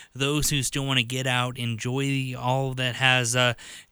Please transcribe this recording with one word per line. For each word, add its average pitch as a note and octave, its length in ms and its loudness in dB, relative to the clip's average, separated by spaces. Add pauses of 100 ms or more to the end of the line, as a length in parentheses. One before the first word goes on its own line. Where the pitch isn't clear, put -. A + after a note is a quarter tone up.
(140)
those C#3 360 0
who C#3+ 120 0
still C3+ 240 -4
wanna C3 160 2
get B2+ 240 -4
out, B2 320 0
enjoy B2+ 800 -2
all C3 360 0
that B2+ 200 -2
has, B2+ 400 4
uh, B2 200 4 (380)